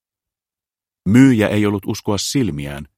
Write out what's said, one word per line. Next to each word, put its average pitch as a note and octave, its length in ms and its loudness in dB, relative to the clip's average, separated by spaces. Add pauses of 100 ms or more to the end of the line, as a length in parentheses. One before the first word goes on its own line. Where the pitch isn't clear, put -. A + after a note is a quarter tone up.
(1080)
Myyjä A#2+ 380 4
ei G#2 180 0
ollut G2+ 200 -2
uskoa G#2 320 -6
silmiään, D2 680 -6 (100)